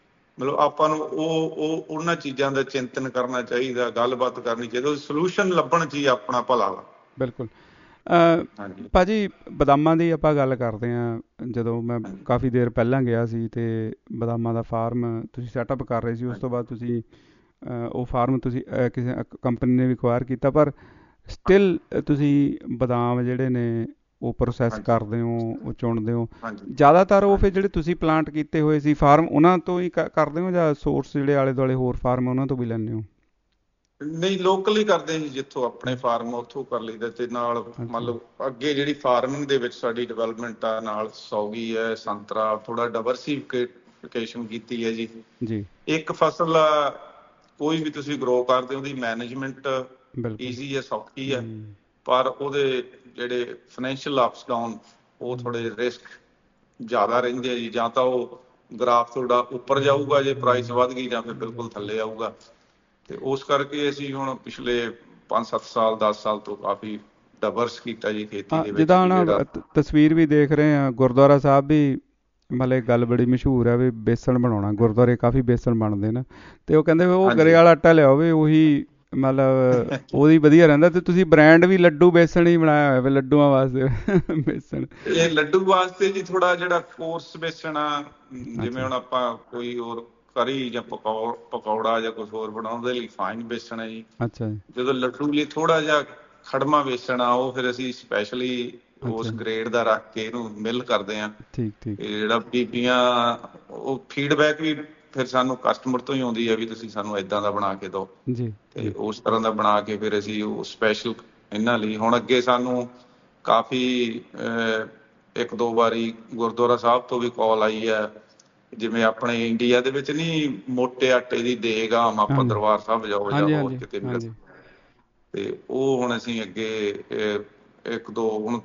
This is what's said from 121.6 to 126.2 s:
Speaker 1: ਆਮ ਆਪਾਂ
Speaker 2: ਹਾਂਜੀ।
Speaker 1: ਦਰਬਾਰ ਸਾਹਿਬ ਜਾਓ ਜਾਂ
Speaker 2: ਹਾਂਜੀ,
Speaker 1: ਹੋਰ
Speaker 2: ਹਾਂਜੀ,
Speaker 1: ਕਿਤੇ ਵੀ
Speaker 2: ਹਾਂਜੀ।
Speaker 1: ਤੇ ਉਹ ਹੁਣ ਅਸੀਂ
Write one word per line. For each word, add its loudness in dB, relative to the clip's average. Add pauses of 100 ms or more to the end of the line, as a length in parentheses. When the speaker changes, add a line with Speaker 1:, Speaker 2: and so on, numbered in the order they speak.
Speaker 1:
ਆਮ 2
ਆਪਾਂ 2
Speaker 2:
ਹਾਂਜੀ। 2
Speaker 1:
ਦਰਬਾਰ 2
ਸਾਹਿਬ -4
ਜਾਓ -2
ਜਾਂ 0
Speaker 2:
ਹਾਂਜੀ, 2
Speaker 1:
ਹੋਰ 0
Speaker 2:
ਹਾਂਜੀ, -6
Speaker 1:
ਕਿਤੇ -10
ਵੀ -8
Speaker 2:
ਹਾਂਜੀ। -8 (1000)
Speaker 1:
ਤੇ -8 (120)
ਉਹ 0
ਹੁਣ -2
ਅਸੀਂ -6